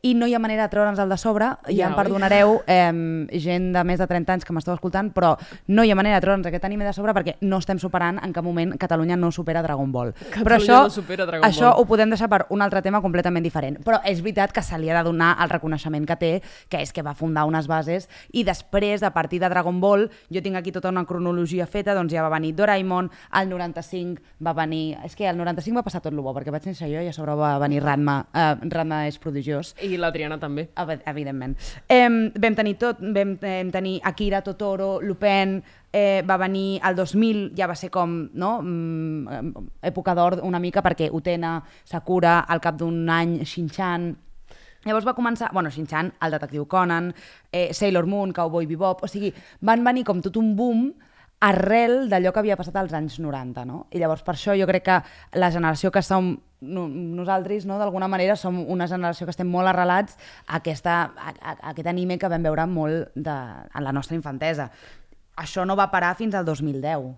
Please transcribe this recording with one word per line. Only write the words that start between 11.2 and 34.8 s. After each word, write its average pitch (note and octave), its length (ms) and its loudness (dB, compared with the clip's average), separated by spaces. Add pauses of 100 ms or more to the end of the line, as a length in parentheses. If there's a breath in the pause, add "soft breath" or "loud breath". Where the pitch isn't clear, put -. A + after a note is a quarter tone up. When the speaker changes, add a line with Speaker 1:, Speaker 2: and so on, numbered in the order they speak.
Speaker 2:
Dragon E3 200 4
Speaker 1:
això G3+ 220 8
Speaker 2:
Ball. - 140 8
Speaker 1:
ho - 20 8
podem G#3+ 240 6
deixar A3 180 0
per G3 220 4
un G3+ 140 2
altre G3 180 2
tema G3 220 0
completament F3 400 2
diferent. D3 420 -2
Però A3+ 180 4
és F#3+ 200 0
veritat G3+ 280 0
que G#3 120 -2
se - 160 -6
li D#3+ 100 -2
ha E3 80 2
de E3+ 60 2
donar E3+ 400 4
el F3 60 0
reconeixement D#3 580 -2
que E3 80 0
té, E3+ 260 0 (260 loud breath)
que D#3 140 -4
és C#3+ 100 -8
que E3 120 -8
va C#3+ 100 -6
fundar D#3 320 0
unes D#3 220 0
bases D#3+ 420 -2 (240 loud breath)
i A#3 100 0
després, G3+ 600 -2
a G3 100 -2
partir E3+ 260 -2
de F3+ 80 0
Dragon F3+ 320 0
Ball, G3+ 300 4 (240 soft breath)
jo F3+ 80 -4
tinc F#3+ 140 -4
aquí F#3 160 -6
tota F#3 180 -4
una F#3 160 0
cronologia F3 640 -2
feta, G3+ 260 -2
doncs F3 180 0
ja D#3+ 120 0
va D#3+ 100 0
venir D#3+ 220 -2
Doraemon, F#3+ 560 2 (280 soft breath)
el F#3+ 100 0
noranta-cinc F3 720 -8 (240 soft breath)
va E3 100 -2
venir... D#3 520 -4
És D#3+ 100 -14
que G3+ 140 -2
el F3 80 -2
noranta-cinc F3 400 -2
va A#3+ 60 0
passar F#3 180 -8
tot D#3 100 -6
lo D3 120 -4
bo, C3 100 -6
perquè C#3 180 -8
vaig D3+ 140 -8
néixer E3 240 -8
jo D3 60 -4
i E3+ 140 -4
a - 40 -8
sobre D3+ 220 -6
va D3 240 2
venir C#3+ 240 2
Ranma, C#3+ 500 2
eh, D#3 220 2 (160)
Ranma D#3+ 340 -2
és D3 140 -6
prodigiós. C#3+ 640 -6
Speaker 2:
I F#3+ 140 -4
la E3+ 160 -2
Triana D#3 260 -6
també. D3+ 380 -6
Speaker 1:
Evi-, D#3+ 280 -6
evidentment. C#3 520 -6 (320 loud breath)
Em, A#3+ 500 6
vam A3 160 2
tenir G#3 240 0
tot, A#3 220 -2
vam, G3+ 400 0
vam F#3 280 -4
tenir F#3+ 320 -4
Akira, G3 400 -2
Totoro, G3 600 -4